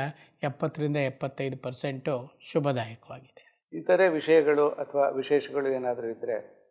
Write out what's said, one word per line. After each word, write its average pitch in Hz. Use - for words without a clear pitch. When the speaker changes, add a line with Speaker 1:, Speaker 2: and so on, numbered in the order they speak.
Speaker 1:
ಎಪ್ಪತ್ತರಿಂದ 147
ಎಪ್ಪತ್ತೈದು 135
ಪರ್ಸೆಂಟು 131
ಶುಭದಾಯಕವಾಗಿದೆ. -
Speaker 2:
ಇತರೆ 180
ವಿಷಯಗಳು 151
ಅಥವಾ 143
ವಿಶೇಷಗಳು 135
ಏನಾದರೂ 123
ಇದ್ರೆ -